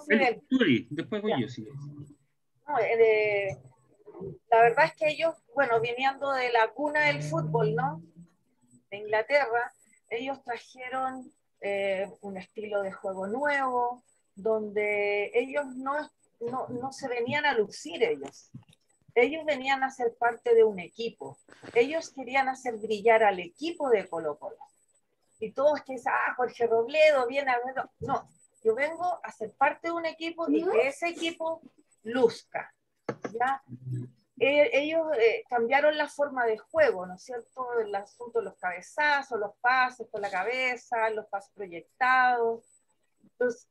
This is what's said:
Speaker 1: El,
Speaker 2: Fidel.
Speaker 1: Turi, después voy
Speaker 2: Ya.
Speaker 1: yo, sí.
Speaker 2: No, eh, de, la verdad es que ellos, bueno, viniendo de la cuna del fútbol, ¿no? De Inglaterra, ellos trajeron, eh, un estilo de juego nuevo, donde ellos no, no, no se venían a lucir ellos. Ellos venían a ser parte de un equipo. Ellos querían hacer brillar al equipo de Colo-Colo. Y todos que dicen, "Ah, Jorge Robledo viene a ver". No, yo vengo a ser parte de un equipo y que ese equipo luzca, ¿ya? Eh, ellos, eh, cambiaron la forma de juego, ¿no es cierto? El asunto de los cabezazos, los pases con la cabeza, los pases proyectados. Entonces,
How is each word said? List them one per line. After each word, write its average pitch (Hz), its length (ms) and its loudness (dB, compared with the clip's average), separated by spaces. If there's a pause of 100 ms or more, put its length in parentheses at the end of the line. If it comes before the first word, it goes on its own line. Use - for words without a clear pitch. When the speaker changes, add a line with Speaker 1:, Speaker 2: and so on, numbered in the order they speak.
Speaker 1:
El, 220 120 4
Speaker 2:
Fidel. 247 280 2
Speaker 1:
Turi, 170 440 2
después - 300 -6
voy 214 100 -2
Speaker 2:
Ya. 202 80 0
Speaker 1:
yo, 107 100 -2
sí. 110 180 -12 (1000)
Speaker 2:
No, 294 100 0
eh, 226 200 0
de, 214 600 2 (920)
la 226 100 8
verdad 240 240 6
es 320 80 -2
que 311 160 0
ellos, 311 240 -2 (220)
bueno, 233 260 2
viniendo 269 500 -2
de 254 200 0
la 220 180 4
cuna 294 380 0
del - 160 0
fútbol, 220 500 0
¿no? - 280 -4 (920)
De 202 60 -12
Inglaterra, 226 720 0 (380)
ellos 262 340 -6
trajeron, 254 800 -8 (380)
eh, 196 460 -2 (140)
un 196 160 -10
estilo 208 440 -6
de 190 100 -4
juego 190 360 -6
nuevo, 254 760 -2 (320)
donde 208 960 -2
ellos 269 320 0 (100)
no, 269 180 -6 (480)
no, 240 260 -6
no 247 240 -8
se 269 160 -10
venían 247 380 -2
a 285 80 4
lucir 247 500 -2
ellos. - 480 -4 (640)
Ellos 285 300 2
venían 269 380 -2
a 262 60 0
ser 240 300 -4
parte 233 340 2
de 226 100 10
un 208 160 2
equipo. - 580 -10 (360)
Ellos 294 400 2
querían 262 360 -2
hacer 254 260 -6
brillar 214 480 4
al 190 160 4
equipo 285 500 -6
de 202 180 2
Colo-Colo. 160 500 -8 (840)
Y 220 120 -8
todos 285 300 2
que 269 120 -12
dicen, 247 200 -4
"Ah, 240 220 0
Jorge 240 320 0
Robledo 262 600 4
viene 269 240 -2
a 247 120 2
ver". 262 120 -8 (240)
No, 233 280 -4 (360)
yo 220 120 4
vengo 320 460 -2
a 214 100 -12
ser - 260 -10
parte 302 320 0
de 339 40 -4
un 339 120 -4
equipo 320 440 -6
y 311 140 2
que 440 240 2
ese 349 220 -4
equipo 330 520 -6 (420)
luzca, - 680 0 (640)
¿ya? 262 240 0 (800)
Eh, 285 340 4
ellos, 311 320 0 (140)
eh, 220 300 4
cambiaron 277 480 2
la 294 100 0
forma 262 380 -2
de 220 120 0
juego, 220 480 2
¿no 180 100 -12
es - 80 -20
cierto? 240 560 -6
El 208 140 -4
asunto 226 460 -6
de 202 60 -4
los 190 100 -12
cabezazos, 247 840 -2
los 202 120 -4 (100)
pases 247 480 2
con 208 120 -8
la 202 100 -6
cabeza, 240 800 -2
los 214 180 -6
pases - 260 -10
proyectados. 233 1120 0 (580)
Entonces, - 500 -6